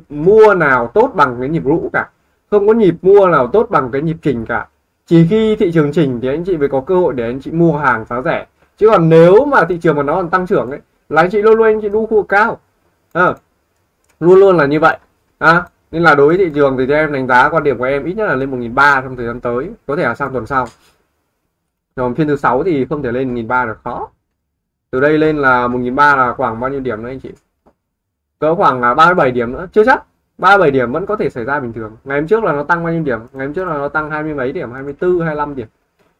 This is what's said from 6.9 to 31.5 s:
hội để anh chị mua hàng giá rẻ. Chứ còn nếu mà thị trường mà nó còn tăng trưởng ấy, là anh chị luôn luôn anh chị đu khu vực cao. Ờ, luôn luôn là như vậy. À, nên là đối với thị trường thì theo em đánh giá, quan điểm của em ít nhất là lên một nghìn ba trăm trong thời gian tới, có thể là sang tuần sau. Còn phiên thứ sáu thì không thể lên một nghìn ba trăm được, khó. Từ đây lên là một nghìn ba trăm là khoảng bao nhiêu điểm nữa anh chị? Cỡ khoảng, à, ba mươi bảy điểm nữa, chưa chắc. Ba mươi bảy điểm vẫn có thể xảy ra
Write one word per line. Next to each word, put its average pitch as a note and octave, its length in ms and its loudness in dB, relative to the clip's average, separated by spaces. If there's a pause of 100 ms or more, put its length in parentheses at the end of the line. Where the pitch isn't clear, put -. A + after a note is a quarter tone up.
hội F3 180 2
để A#2+ 100 -4
anh B2 180 -6
chị - 100 -14
mua E3 260 2
hàng A#2+ 280 -2
giá B2 160 -6
rẻ. C3 240 -4 (320)
Chứ G#3+ 120 4
còn E3+ 200 4
nếu F3 360 8
mà B3 200 2
thị F3 160 -4
trường D#3+ 140 0
mà C#3+ 80 -2
nó C#3+ 120 -2
còn F3+ 140 -4
tăng F3+ 180 -2
trưởng B2+ 220 -2
ấy, D3 100 -12 (300)
là D3+ 120 2
anh F3+ 80 2
chị G#3 120 0
luôn A3 160 4
luôn A3+ 100 4
anh A3 140 2
chị G#3 80 -4
đu A3 160 -2
khu A3 100 -2
vực G3 140 2
cao. G3+ 300 0 (520)
Ờ, E3 240 0 (840)
luôn F3+ 200 6
luôn G3 180 6
là D3 80 2
như D3 140 0
vậy. D#3+ 180 2 (400)
À, E3 260 2 (280)
nên E3 120 -2
là D#3 120 4
đối C#3+ 120 6
với E3+ 100 2
thị F#3 180 0
trường C#3 220 2
thì C3 80 0
theo D3 120 0
em D#3 140 0
đánh C3 160 -4
giá, B2+ 220 4
quan D#3 140 -2
điểm C3+ 140 0
của A#2+ 60 -6
em C3+ 200 -2
ít E3+ 100 -6
nhất G#3+ 120 -4
là D#3+ 100 -2
lên C3+ 160 -4
một C3 60 -6
nghìn A#2+ 180 -8
ba C#3 200 4
trăm C3 80 -2
trong C3 120 -12
thời B2 100 -8
gian A#2+ 140 -8
tới, B2 320 -6 (160)
có C#3 80 -4
thể F3 80 -2
là A#2 120 -2
sang C3+ 180 -8
tuần A#2 120 -6
sau. B2+ 200 -4 (1300)
Còn B2 200 -4
phiên D3+ 120 0
thứ D3 80 0
sáu D3 280 0
thì D3 220 -2
không D3 180 -6
thể A#2+ 80 -4
lên C3 160 -4
một B2 60 -6
nghìn A#2 140 -8
ba B2+ 140 -2
trăm A#2+ 60 -4
được, G#2+ 160 -10
khó. C#3 240 -10 (840)
Từ C3 80 -2
đây D3+ 180 4
lên D#3 200 -2
là B2+ 300 2
một B2 120 -4
nghìn B2 160 -4
ba C#3+ 160 4
trăm C#3 80 2
là A#2+ 140 0
khoảng A2+ 260 -6
bao B2+ 100 -4
nhiêu C#3 100 -8
điểm A#2 240 -8
nữa A#2+ 60 -12
anh C3+ 100 -12
chị? - 120 -18 (1080)
Cỡ D#3 160 0
khoảng, C#3+ 260 0
à, A#2+ 120 2
ba D#3 120 4
mươi F3+ 100 4
bảy C#3+ 160 2
điểm A#2+ 200 -4
nữa, D#3+ 200 -12
chưa G#3+ 140 4
chắc. C#4+ 180 2 (340)
Ba F3+ 120 0
mươi G3+ 80 6
bảy E3 140 2
điểm B2 200 0
vẫn E3 140 -6
có G#3 100 -4
thể G3 140 -4
xảy A#2+ 160 -10
ra C#3+ 140 -4